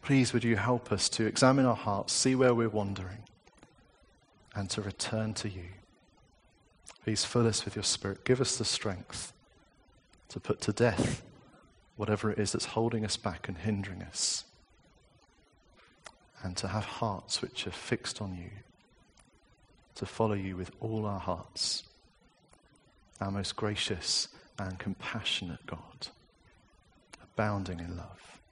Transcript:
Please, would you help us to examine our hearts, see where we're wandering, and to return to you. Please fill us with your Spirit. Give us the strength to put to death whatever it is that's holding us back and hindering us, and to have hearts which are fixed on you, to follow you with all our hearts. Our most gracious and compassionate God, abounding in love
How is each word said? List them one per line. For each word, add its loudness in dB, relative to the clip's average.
Please, 6
would 4
you 6
help 2
us 2
to 2
examine 6
our 6
hearts, -2
see 4
where 6
we're 4
wandering, -4
and -4
to -2
return -2
to -4
you. -10
Please 0
fill 4
us 2
with -8
your -4
Spirit. -2
Give 6
us 2
the -2
strength -4
to -8
put -2
to 2
death 2
whatever 2
it -2
is 0
that's -2
holding 0
us -2
back -6
and -6
hindering -4
us, -4
and -4
to -4
have 0
hearts -2
which -6
are -6
fixed -4
on -4
you, -10
to -4
follow 2
you -4
with -8
all -2
our -2
hearts. -4
Our -2
most -4
gracious -2
and -6
compassionate -4
God, -12
abounding -2
in -8
love -16